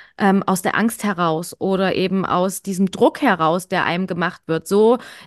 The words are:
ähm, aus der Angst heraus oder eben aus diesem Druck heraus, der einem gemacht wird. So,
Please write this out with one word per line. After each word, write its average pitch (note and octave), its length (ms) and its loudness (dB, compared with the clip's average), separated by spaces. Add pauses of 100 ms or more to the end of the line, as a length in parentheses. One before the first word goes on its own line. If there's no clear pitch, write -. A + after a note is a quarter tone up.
(180)
ähm, G3 260 2
aus F#3 180 0
der - 140 -2
Angst A3+ 280 -2
heraus E3+ 560 -2
oder F#3+ 360 0
eben F#3 300 0
aus F3+ 360 -2
diesem F#3+ 300 -2
Druck C#4 300 2
heraus, F3+ 460 2
der F3+ 180 -2
einem F3+ 220 -2
gemacht F3 400 -4
wird. D#3+ 200 -4
So, A3 320 4 (280)